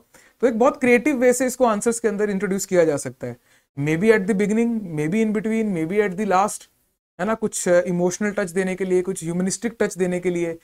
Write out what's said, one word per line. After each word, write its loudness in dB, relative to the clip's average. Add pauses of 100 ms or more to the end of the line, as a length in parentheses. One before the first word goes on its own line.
(400)
तो 4
एक 0
बहुत 2
क्रिएटिव 4
वे 4
से 0
इसको 0
आंसर्स 0
के 0
अंदर -2
इंट्रोड्यूस -2
किया 4
जा 2
सकता -10
है, -10 (440)
maybe 2
at -2
the 2
beginning, 0
maybe 0
in -2
between, -2
maybe 0
at -6
the -2
last, 0 (520)
है -2
ना, -2
कुछ, -4
अ, 6
इमोशनल 0
टच -4
देने -2
के -4
लिए, 2
कुछ -6
ह्यूमनिस्टिक -4
टच -2
देने -2
के -2
लिए। -4